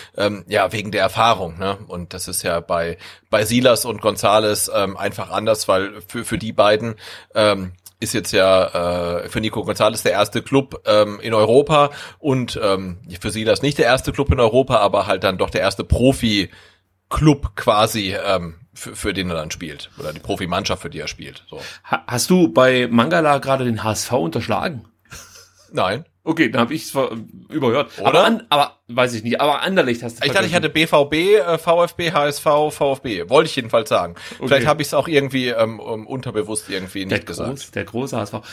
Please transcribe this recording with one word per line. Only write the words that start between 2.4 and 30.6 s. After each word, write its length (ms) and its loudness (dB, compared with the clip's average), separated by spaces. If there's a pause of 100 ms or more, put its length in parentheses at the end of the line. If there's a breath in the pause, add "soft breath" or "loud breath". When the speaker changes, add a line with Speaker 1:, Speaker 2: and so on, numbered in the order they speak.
Speaker 1:
ja 180 -2
bei, 380 -2 (320 loud breath)
bei 160 2
Silas 400 4
und 160 -6
Gonzalez, 720 2
ähm, 240 -2
einfach 320 -6
anders, 380 -2
weil 400 -2
für, 180 -10
für 140 -4
die 140 -8
beiden, 420 2 (400 loud breath)
ähm, 380 2 (260)
ist 160 -4
jetzt 160 -4
ja, 880 2
äh, 100 -10
für 120 -6
Nico 220 -4
Gonzalez 380 0
der 120 2
erste 280 0
Club, 460 -2
ähm, 340 2
in 140 -2
Europa 560 4 (260 loud breath)
und, 460 -4
ähm, 340 -2 (240)
für 80 -4
Silas 320 0
nicht 160 0
der 80 4
erste 260 2
Club 200 0
in 80 2
Europa, 380 4
aber 280 2
halt 180 -2
dann 140 2
doch 140 0
der 100 0
erste 220 -2
Profi-Club 1700 0
quasi, 600 0 (100)
ähm, 300 -2 (180)
für, 220 -14
für 180 -4
den 160 -4
er 60 -4
dann 160 -6
spielt 480 -14
oder 140 -10
die 60 -16
Profimannschaft, 640 -4
für 80 -10
die 100 -12
er 80 -10
spielt. 400 -16
So. 120 -16 (240 loud breath)
Speaker 2:
Ha-, 240 -4
hast 240 0
du 200 4
bei 380 4
Mangala 480 2
gerade 280 0
den 180 -2
H 80 -2
S 140 -4
V 140 0
unterschlagen? 680 -4 (840 loud breath)
Speaker 1:
Nein. 340 -2 (180)
Speaker 2:
Okay, 260 2
dann 120 0
hab 100 0
ich's 200 -8
ver-, 260 -2 (320)
überhört. 480 -2
Speaker 1:
Oder? 100 -2
Speaker 2:
Aber 160 6
an-, 260 2
aber 280 0 (100)
weiß 260 0
ich 100 -6
nicht, 180 0
aber 200 2
Anderlecht 420 0
hast 180 -10
du 40 0
Speaker 1:
Ich 60 0
dachte, 140 2
ich 60 -4
Speaker 2:
vergessen. 40 0
Speaker 1:
hatte 140 0